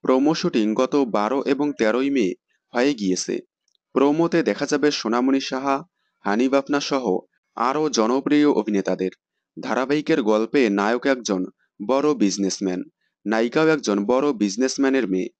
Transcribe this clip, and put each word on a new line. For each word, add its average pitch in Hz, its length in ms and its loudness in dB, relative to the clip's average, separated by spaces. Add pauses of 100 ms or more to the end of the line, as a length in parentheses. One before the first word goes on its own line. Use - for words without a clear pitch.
প্রোমো 135 300 2
শুটিং 113 400 0
গত 127 220 0
বারো 113 480 0
এবং 139 300 0
তেরোই 123 360 0
মে 127 180 2 (460)
হয়ে 135 200 2
গিয়েছে। 95 420 -4 (600)
প্রোমোতে 156 480 2
দেখা 107 220 -2
যাবে 143 260 0
সোনামণি 131 500 0
সাহা, 135 360 -4 (480)
হানি 110 240 2
বাফনা 139 300 0
সহ 135 260 -4 (520)
আরও 143 320 -2
জনপ্রিয় 139 640 2
অভিনেতাদের। 92 600 -2 (460)
ধারাবাহিকের 139 640 -2
গল্পে 110 480 2
নায়ক 104 360 0
একজন 113 360 0 (460)
বড় 139 260 2
বিজনেসম্যান, 98 680 -2 (440)
নায়িকাও 120 420 0
একজন 107 380 0
বড় 131 280 0
বিজনেসম্যানের 123 720 0
মেয়ে। 92 220 -4 (100)